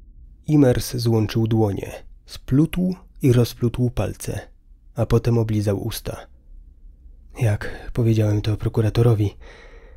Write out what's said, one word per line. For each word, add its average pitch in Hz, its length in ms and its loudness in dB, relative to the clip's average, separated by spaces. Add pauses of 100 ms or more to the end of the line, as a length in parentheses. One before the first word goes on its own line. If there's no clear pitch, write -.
(480)
Immers 127 480 2
złączył 113 520 0
dłonie, 110 440 0 (340)
splótł 175 680 0 (260)
i 127 120 4
rozplótł 120 560 0
palce, 110 500 -6 (560)
a 113 100 -2
potem 117 320 2
oblizał 107 500 -2
usta. - 300 -8 (1200)
Jak - 520 -2
powiedziałem 107 480 2
to 107 160 -2
prokuratorowi, 107 800 2 (600)